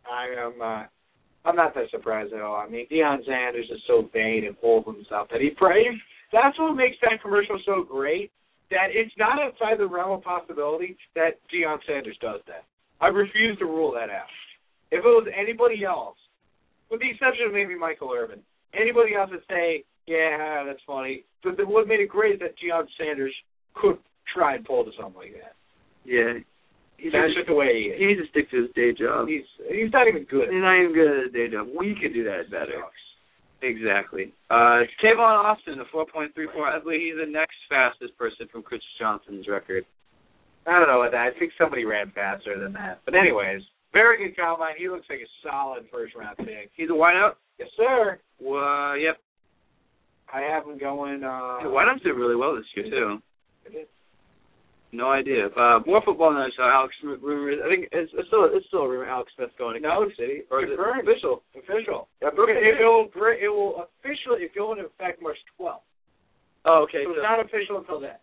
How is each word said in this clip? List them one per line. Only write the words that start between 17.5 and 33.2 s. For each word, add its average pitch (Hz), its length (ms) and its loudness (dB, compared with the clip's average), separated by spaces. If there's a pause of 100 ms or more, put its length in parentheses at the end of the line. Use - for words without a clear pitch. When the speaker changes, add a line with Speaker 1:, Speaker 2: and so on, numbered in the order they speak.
Speaker 1:
maybe 196 220 -2
Michael 160 380 -6
Irvin, 110 300 -6 (300)
anybody 220 420 2
else 196 160 0
would 175 160 -14
say, 170 380 -2 (200)
"Yeah, 156 600 -2
that's 139 180 -12
funny." 131 400 -8 (200)
But 185 120 -4
the, 196 100 -2
what 208 220 2
made 214 140 2
it 196 80 0
great 208 260 2
is 190 60 -14
that 170 160 -8
Deion 165 400 -4
Sanders 139 380 -4 (380)
could - 260 2 (340)
try 151 220 2
and 113 100 -10
pull 160 180 0
to 107 160 -6
something 95 160 -14
like 98 180 -20
that. 90 200 -20 (500)
Speaker 2:
Yeah. 120 360 0 (580)
He's 165 140 -8
Speaker 1:
That's 151 160 2
Speaker 2:
just, 175 180 -2
Speaker 1:
just - 40 -10
the 160 40 2
way 135 240 4
he 104 120 -4
is. 95 100 -8
Speaker 2:
he 196 80 2
needs 202 140 2
to 156 80 -8
stick 147 200 -2
to 123 140 0
his 120 100 -6
day 120 180 2
job. 117 360 -2
Speaker 1:
He's, 156 180 -6 (240)
he's 220 240 -2
not 254 140 6
even 165 160 0
good. 135 260 0
Speaker 2:
He's 185 140 0
not 185 180 6
even 170 120 2
good 160 120 6
at 139 200 2
his 123 80 -8
day 117 140 0
job. 110 200 -6 (100)
We 202 160 -4
could - 180 -6
do 117 120 -4
that 92 260 -6
better. 71 300 -8
Speaker 1:
Sucks. - 260 -18 (560)